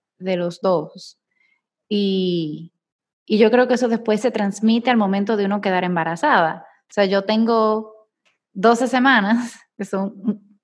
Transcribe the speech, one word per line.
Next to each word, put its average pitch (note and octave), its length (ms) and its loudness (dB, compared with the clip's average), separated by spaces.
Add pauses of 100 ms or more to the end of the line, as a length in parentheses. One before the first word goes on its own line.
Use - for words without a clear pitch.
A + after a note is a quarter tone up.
(180)
de F#3 200 -4
los F3 240 -6
dos. - 580 -2 (680)
Y, F3+ 840 -4 (540)
y A3 100 0
yo A3 140 6
creo B3 160 4
que B3 80 0
eso A#3+ 120 0
después A3 340 -2
se B3 100 -2
transmite A3 580 0
al B3 80 2
momento G3+ 400 0
de G3+ 80 -2
uno G3+ 160 -4
quedar F#3 220 0
embarazada. E3+ 840 0 (240)
O - 40 -20
sea, G3+ 120 2
yo G3 200 0
tengo A3 840 0 (460)
doce A#3 340 2
semanas, A#3+ 720 0 (180)
que G3+ 80 -8
son G3 560 -6 (220)